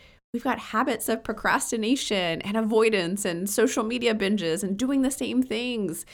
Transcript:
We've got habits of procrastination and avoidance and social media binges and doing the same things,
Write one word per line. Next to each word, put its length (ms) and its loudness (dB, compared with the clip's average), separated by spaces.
We've 80 -4
got 160 -2
habits 500 -2
of 140 0
procrastination 1200 0
and 120 -4
avoidance 680 2
and 240 -2
social 340 2
media 300 0
binges 500 0
and 140 -2
doing 240 0
the 80 4
same 320 -2
things, 720 -2